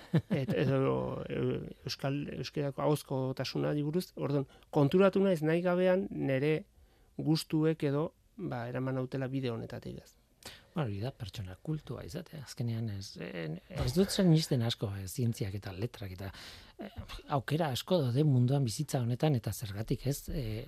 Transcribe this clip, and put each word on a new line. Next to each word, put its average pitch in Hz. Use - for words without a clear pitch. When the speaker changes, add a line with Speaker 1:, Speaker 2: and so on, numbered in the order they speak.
Speaker 1:
et-, 135
edo, 131
e, 131
euskal, 139
euskerako 143
ahozkotasuna 143
buruz, 151
orduan, 139
konturatu 185
naiz 185
nahi 160
gabean 185
nere 147
gustuek 156
edo, 147
ba, 135
eraman 131
nautela 131
bide 131
honetatik 120
ez. -
Speaker 2:
Ba, 165
hori 101
da, 123
pertsona 95
kultua 151
izatea, 160
azkenean 113
ez, 98
e, 165
ez 127
dut 190
zen 185
nisten 156
asko, 113
e, 98
zientziak 113
eta 101
letrak 95
eta, 95
e, -
aukera 151
asko 165
daude 131
munduan 135
bizitza 131
honetan, 123
eta 110
zergatik 104
ez, 143
e, 117